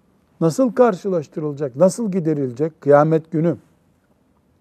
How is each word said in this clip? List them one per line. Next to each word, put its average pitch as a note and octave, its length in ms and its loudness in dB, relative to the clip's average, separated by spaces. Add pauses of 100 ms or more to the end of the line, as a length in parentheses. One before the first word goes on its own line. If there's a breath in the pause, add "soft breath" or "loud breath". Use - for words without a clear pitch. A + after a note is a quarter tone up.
(400)
nasıl F#3+ 320 0
karşılaştırılacak, D#3 1040 -2
nasıl F#3 360 0
giderilecek? D3+ 680 -4
Kıyamet D3+ 520 2
günü D#3+ 240 -2 (1040)